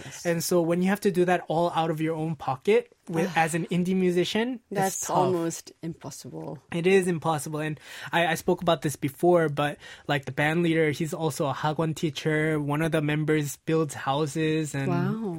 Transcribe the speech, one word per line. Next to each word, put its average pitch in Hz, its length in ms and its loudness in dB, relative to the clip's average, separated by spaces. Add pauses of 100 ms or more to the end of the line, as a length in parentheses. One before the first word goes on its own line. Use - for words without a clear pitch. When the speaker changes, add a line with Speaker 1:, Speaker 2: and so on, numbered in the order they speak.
Speaker 1:
yes. - 200 -14
Speaker 2:
And 170 180 0
so 175 180 2
when 170 200 2
you 185 80 2
have 196 120 0
to 202 100 2
do 175 140 2
that 180 220 2
all 165 280 0
out 165 140 2
of 160 120 -2
your 156 140 -2
own 156 200 -4
pocket 202 560 0 (160)
with, 170 260 -2
Speaker 1:
<sighs> - 20 -8
Speaker 2:
as 165 200 4
an 165 160 -2
indie 180 240 2
musician, 185 640 0 (120)
it's 202 80 -2
Speaker 1:
That's 190 280 0
Speaker 2:
tough. 165 100 0
Speaker 1:
almost 175 540 0 (100)
impossible. 160 800 -12 (140)
Speaker 2:
It 170 140 -2
is 190 200 6
impossible. 160 520 -2
And 151 200 -4 (320)
I, 170 160 4
I 160 80 0
spoke 175 260 0
about 170 200 2
this 147 140 -2
before, 165 540 2
but, 147 280 -2 (300)
like, 143 180 -2
the 135 60 -8
band 156 320 2
leader, 160 280 2
he's 151 220 -4
also 160 340 -2
a 131 60 0
hagwon 156 420 -2
teacher. 156 640 0
One 143 220 -2
of 160 100 0
the 160 100 2
members 151 640 0
builds 160 280 0
houses, 156 840 -2
and 139 120 -2
Speaker 1:
Wow. 190 520 -2